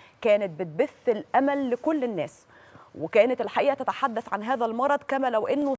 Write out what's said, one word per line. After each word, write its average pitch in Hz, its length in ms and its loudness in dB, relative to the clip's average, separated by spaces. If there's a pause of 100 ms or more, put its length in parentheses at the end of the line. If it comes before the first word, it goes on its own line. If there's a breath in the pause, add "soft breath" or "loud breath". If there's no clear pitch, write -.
(200 loud breath)
كانت 202 400 2
بتبث 185 480 -2
الأمل 269 640 0
لكل 285 340 0
الناس، 180 420 -6 (540 loud breath)
وكانت 220 400 4
الحقيقة 269 340 0
تتحدث 233 580 -4
عن 202 100 -4
هذا 240 240 -2
المرض 262 360 0
كما 262 280 -2
لو 220 160 0
إنه 277 320 0